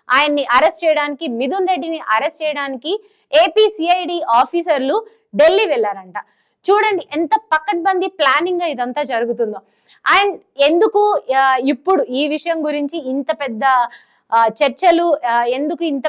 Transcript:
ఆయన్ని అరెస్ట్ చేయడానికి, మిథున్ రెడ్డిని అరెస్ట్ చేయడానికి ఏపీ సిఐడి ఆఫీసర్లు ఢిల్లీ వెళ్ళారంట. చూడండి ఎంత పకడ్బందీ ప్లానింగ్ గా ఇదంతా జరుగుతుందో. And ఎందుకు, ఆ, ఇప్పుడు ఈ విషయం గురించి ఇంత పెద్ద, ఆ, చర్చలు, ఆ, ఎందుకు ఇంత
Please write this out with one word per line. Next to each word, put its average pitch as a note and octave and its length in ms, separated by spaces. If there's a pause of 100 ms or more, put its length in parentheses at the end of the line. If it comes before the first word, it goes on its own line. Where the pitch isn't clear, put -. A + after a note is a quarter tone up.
ఆయన్ని C#4+ 420
అరెస్ట్ D#4 340
చేయడానికి, D4+ 420
మిథున్ C4+ 400
రెడ్డిని E4 320 (100)
అరెస్ట్ C4+ 340
చేయడానికి C#4+ 580 (420)
ఏపీ G#4+ 260
సిఐడి F4 600
ఆఫీసర్లు C4+ 760 (300)
ఢిల్లీ F4 300
వెళ్ళారంట. G3+ 480 (560)
చూడండి G4+ 460
ఎంత D#4 140 (240)
పకడ్బందీ F4 540
ప్లానింగ్ F4 540
గా F4 60
ఇదంతా B3+ 360
జరుగుతుందో. A3+ 560 (560)
And G4 220 (200)
ఎందుకు, G4 640 (160)
ఆ, C4+ 180
ఇప్పుడు C#4 480
ఈ C4 240
విషయం D#4 380
గురించి D4 320 (120)
ఇంత C4+ 220
పెద్ద, C4+ 340 (680)
ఆ, A3+ 140
చర్చలు, E4 720 (100)
ఆ, A#3+ 160
ఎందుకు C#4 400
ఇంత C#4+ 260